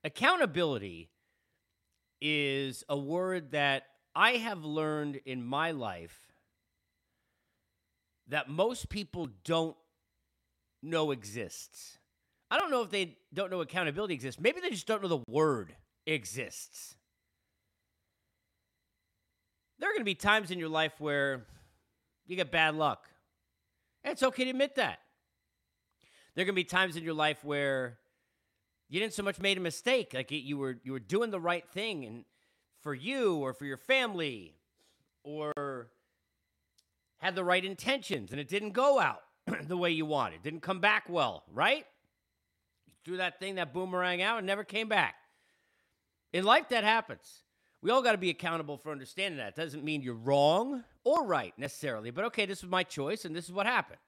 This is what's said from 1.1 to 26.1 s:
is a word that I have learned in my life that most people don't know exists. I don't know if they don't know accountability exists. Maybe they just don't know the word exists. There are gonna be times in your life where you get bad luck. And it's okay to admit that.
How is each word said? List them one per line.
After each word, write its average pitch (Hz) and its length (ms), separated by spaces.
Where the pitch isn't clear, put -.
is 139 640
a 143 80
word 165 540
that 143 320
I 226 240
have 208 260
learned 151 640
in 127 180
my 147 280
life 95 460
that 135 200
most 196 400
people 180 400
don't 165 320
know 156 280
exists. - 880
I 262 80
don't 359 120
know 254 100
if 208 80
they 185 300
don't 185 160
know 180 100
accountability 170 540
exists. 127 260
Maybe 311 220
they 359 80
just 190 160
don't 214 160
know 185 60
the 139 200
word 127 460
exists. 120 880
There 359 120
are - 20
gonna 285 120
be 196 100
times 208 360
in 180 80
your 160 120
life 156 280
where 139 460
you 180 100
get 170 140
bad 160 240
luck. 151 320
And 294 100
it's 294 100
okay 254 220
to 254 60
admit 277 260
that. 156 240